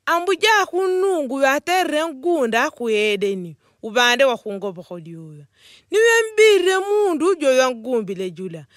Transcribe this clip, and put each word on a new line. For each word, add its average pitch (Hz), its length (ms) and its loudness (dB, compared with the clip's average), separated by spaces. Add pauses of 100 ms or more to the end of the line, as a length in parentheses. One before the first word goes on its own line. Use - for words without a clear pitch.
Ambu 349 280 0
ja 415 320 2
kunungu 370 680 -2
watere 302 720 0
ngunda 269 640 0
ku 240 200 -6
Edeni. 196 680 -2 (280)
Ubande 240 400 2
wa 247 140 2
kungobo 196 440 -10
koliuyo. 160 640 -16 (460)
Niwe 453 220 4 (200)
mbire 392 460 4
mundu 381 560 0
jo 294 140 0 (100)
wangumbile 226 720 -4
jula. 165 360 -14 (100)